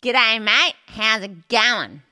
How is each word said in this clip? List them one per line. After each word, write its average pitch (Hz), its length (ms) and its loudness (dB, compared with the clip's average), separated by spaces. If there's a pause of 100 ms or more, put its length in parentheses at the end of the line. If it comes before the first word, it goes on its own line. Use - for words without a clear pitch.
G'day, 233 400 0
mate, 247 320 2 (120)
how's 214 360 -2
it 185 260 -14
going? 214 640 -2